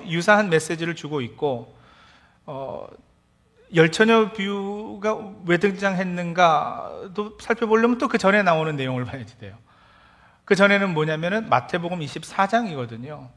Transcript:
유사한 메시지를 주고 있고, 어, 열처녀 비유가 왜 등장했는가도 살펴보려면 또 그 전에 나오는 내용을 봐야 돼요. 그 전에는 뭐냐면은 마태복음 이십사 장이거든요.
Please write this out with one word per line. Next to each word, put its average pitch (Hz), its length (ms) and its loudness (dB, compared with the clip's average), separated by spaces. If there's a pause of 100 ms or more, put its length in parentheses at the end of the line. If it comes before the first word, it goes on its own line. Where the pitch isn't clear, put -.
유사한 202 420 4
메시지를 165 480 0
주고 147 240 -6
있고, 120 560 -6 (680)
어, 135 400 -12 (880)
열처녀 214 580 6
비유가 202 880 -6 (260)
왜 170 140 4
등장했는가도 180 1800 0
살펴보려면 226 580 2
또 269 100 0
그 - 100 0
전에 196 240 4
나오는 160 340 2
내용을 131 280 -4
봐야 120 200 -10 (160)
돼요. 101 180 -18 (840)
그 208 100 0
전에는 196 400 4
뭐냐면은 160 540 -2
마태복음 170 540 0
이십사 160 440 -4
장이거든요. 139 920 -6